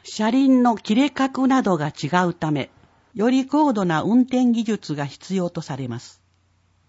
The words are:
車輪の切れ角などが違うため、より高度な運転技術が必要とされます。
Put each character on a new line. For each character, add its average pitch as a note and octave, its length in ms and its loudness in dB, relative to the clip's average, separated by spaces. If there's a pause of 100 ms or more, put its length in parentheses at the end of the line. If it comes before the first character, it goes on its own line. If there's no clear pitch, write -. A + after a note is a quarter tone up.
車 G#3+ 260 -4
輪 C4 320 4
の A#3 140 2
切 G#3+ 200 -2
れ C#4 120 4
角 C4+ 380 -2
な C4 160 2
ど F#3 160 0
が D3 100 -2
違 - 200 -8 (180)
う E3+ 80 -2
た D#3 160 -4
め、 C#3+ 180 -4 (460)
よ A3 160 0
り C4 160 0
高 D4 260 2
度 G3+ 140 0
な D#3+ 160 0
運 A#3+ 220 4
転 B3+ 240 0
技 A3+ 160 0
術 G3+ 300 -4
が C#3+ 120 -4
必 - 280 -10
要 F3+ 140 -2
と F3 140 -10
さ C#3 140 -10
れ B2+ 120 -8
ま A#2 100 -8
す。 - 220 -20 (680)